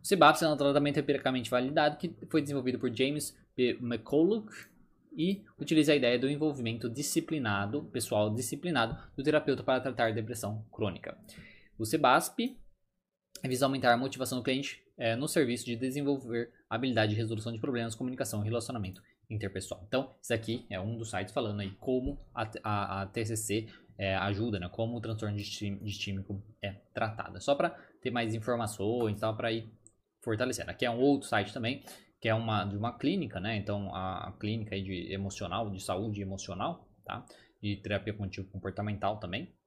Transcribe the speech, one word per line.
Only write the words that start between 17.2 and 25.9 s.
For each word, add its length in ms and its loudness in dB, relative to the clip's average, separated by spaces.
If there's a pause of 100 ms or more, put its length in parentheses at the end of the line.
de 80 -6
problemas, 360 -2
comunicação 460 -4
e 40 -2
relacionamento 560 -4 (280)
interpessoal. 580 -6
Então, 340 0
esse 120 -2
aqui 360 -2
é 100 -4
um 180 -4
dos 140 -8
sites 220 -4
falando 260 -2
aí 100 -4 (100)
como 400 0 (140)
a, 160 -4 (140)
a, 380 -2
a 40 -2
T 200 -4
C 120 -4
C, 300 -2 (300)
é, 180 0
ajuda, 440 0
né? 100 -6
Como 280 -4
o 40 -6
transtorno 360 -4
distim-, 460 -6
distímico 580 -6 (200)